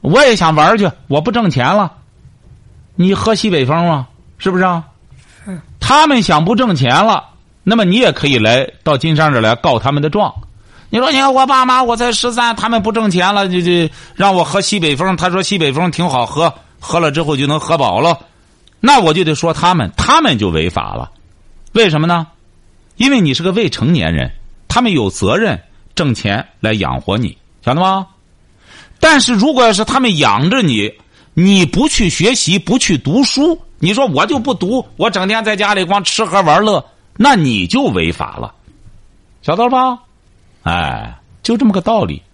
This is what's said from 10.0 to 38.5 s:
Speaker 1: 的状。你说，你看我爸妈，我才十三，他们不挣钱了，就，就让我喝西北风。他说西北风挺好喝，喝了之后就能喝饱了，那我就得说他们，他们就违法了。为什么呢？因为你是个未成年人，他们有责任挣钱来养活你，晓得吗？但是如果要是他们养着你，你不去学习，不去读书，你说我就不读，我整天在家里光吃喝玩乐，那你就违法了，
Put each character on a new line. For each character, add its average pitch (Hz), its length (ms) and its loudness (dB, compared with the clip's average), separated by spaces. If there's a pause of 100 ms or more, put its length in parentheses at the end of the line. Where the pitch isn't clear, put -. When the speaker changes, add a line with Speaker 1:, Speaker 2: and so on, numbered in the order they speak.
Speaker 1:
的 156 60 0
状。 202 240 -2 (560)
你 220 100 -2
说， 262 120 0
你 269 60 0
看 269 160 2
我 262 140 4
爸 262 180 2
妈， 254 160 2
我 233 140 0
才 240 160 -2
十 240 200 -2
三， 233 240 -2
他 220 140 -4
们 233 120 0
不 208 100 -2
挣 220 180 0
钱 180 240 0
了， 202 160 0
就， 180 120 -2
就 170 320 0 (220)
让 196 200 2
我 180 80 2
喝 196 180 -2
西 208 180 -2
北 151 160 0
风。 180 220 -2
他 180 120 -2
说 185 120 -2
西 196 160 -4
北 151 140 0
风 165 180 -2
挺 170 180 -4
好 127 180 -2
喝， 147 280 -2 (260)
喝 - 200 -4
了 160 120 0
之 160 120 -4
后 151 120 -2
就 139 120 -2
能 151 120 -2
喝 160 180 -2
饱 110 220 0
了， 165 200 0 (600)
那 269 200 4
我 165 140 2
就 185 100 0
得 156 120 0
说 165 180 -2
他 175 200 0
们， 131 240 -2
他 302 240 2
们 190 160 0
就 101 120 0
违 80 200 0
法 53 240 -6
了。 58 180 -10 (640)
为 220 160 2
什 151 100 0
么 156 80 0
呢？ 170 200 -2 (680)
因 262 160 0
为 254 100 2
你 147 120 2
是 160 100 -6
个 185 80 -2
未 190 180 0
成 123 240 -2
年 85 200 0
人， 64 180 -4 (360)
他 - 140 0
们 233 100 0
有 117 180 0
责 101 260 -2
任 185 260 -2 (320)
挣 143 220 -2
钱 - 320 -4 (120)
来 110 140 -2
养 69 260 -4
活 95 180 -4
你， 113 200 -6 (240)
晓 120 120 -2
得 165 80 -2
吗？ 190 260 -2 (920)
但 302 220 4
是 247 120 0
如 240 200 2
果 254 100 4
要 226 100 4
是 202 120 -2
他 254 140 -2
们 226 180 0
养 131 320 2
着 254 120 2
你， 110 300 0 (420)
你 185 320 4
不 233 220 0
去 226 220 0
学 202 240 0
习， 185 240 0
不 214 220 0
去 170 180 0
读 180 260 0
书， 320 380 0 (160)
你 175 160 0
说 262 140 0
我 156 180 0
就 285 140 -2
不 247 140 -4
读， 208 420 -4
我 - 140 -2
整 190 180 -4
天 220 160 -2
在 214 120 -2
家 202 200 0
里 190 80 -2
光 190 200 -2
吃 - 220 -4
喝 190 160 0
玩 165 220 4
乐， 202 200 0 (340)
那 262 180 4
你 120 320 0
就 262 160 0
违 90 280 0
法 60 260 -8
了， 57 160 -12 (880)